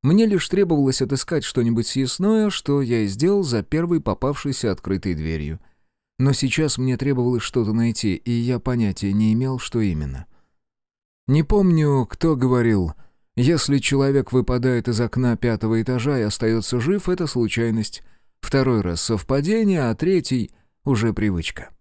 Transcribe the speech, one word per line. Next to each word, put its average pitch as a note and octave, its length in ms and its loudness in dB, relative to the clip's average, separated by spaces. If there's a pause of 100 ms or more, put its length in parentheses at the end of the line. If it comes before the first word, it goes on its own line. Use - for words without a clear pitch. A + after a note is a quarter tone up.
Мне G3 240 4
лишь G3+ 240 0
требовалось D#3+ 500 2
отыскать C#3 440 -2
что-нибудь A#2 420 0
съестное, G3+ 640 0
что C#3+ 320 -2
я A#2 220 0
и - 20 0
сделал E3 360 0
за A#2+ 200 0
первой E3 400 -2
попавшейся B2+ 680 -4
открытой F#2 440 -4
дверью. D#2 460 -6 (580)
Но C3+ 160 2
сейчас C#3+ 420 -2
мне B2+ 220 -2
требовалось B2 440 0
что-то A2 300 -2
найти, A2+ 440 0
и - 160 -6
я A#2 260 -2
понятия G#2 560 -2
не A2 180 4
имел, B2+ 260 -2
что A#2+ 220 -4
именно. D2+ 460 -4 (1000)
Не D3+ 160 4
помню, D#3 600 4
кто E3 300 0
говорил: A#2 600 2 (420)
«Если C#3+ 420 2
человек C#3 540 0
выпадает B2+ 560 0
из A2+ 120 -2
окна A#2+ 360 0
пятого A2+ 440 0
этажа B2+ 380 -2
и A#2 40 0
остаётся A2+ 580 -2
жив, F#3 280 -2
это F3 200 -2
случайность. A2+ 720 -2 (380)
Второй C3 400 4
раз E2+ 220 -2
совпадение, D#3 880 2
а A2 60 0
третий D#3 560 0 (340)
уже A2+ 300 2
привычка». F#2 560 -2 (100)